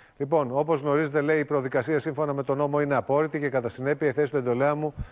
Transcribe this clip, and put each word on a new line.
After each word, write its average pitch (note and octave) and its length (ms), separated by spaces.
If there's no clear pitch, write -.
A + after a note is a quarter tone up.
Λοιπόν, C#3+ 340
όπως D3+ 300
γνωρίζετε, D3 400
λέει, D#3 180
η D3 60
προδικασία C#3 540
σύμφωνα D3 340
με C#3 100
τον C3+ 140
νόμο D3 240
είναι C#3+ 140
απόρριτη D3 440
και, C#3+ 100
κατά A#2+ 200
συνέπεια, C#3+ 380
η C3+ 40
θέση D3 200
του D3 60
εντολέα C3 380
μου D3+ 180